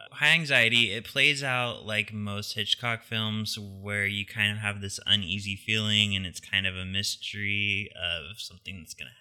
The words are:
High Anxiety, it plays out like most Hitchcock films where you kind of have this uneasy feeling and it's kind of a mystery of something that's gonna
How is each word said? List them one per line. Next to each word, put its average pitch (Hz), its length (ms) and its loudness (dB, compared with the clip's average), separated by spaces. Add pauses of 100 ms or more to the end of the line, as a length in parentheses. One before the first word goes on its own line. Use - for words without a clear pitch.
(160)
High 147 180 4
Anxiety, 120 580 6
it 110 140 -4
plays 139 380 2
out 123 420 -2
like 107 260 -2
most 104 440 -4
Hitchcock 113 480 -2
films 107 560 -2
where 101 480 -2
you 101 180 -2
kind 104 260 2
of 104 80 -2
have 101 220 -4
this 98 240 -6
uneasy 98 500 0
feeling 104 600 2
and 95 100 -2
it's 87 140 -10
kind 98 260 -2
of 92 100 -2
a 92 100 -6
mystery 101 1120 -4
of 85 460 -8
something 92 380 -14
that's 78 160 -16
gonna 67 260 -18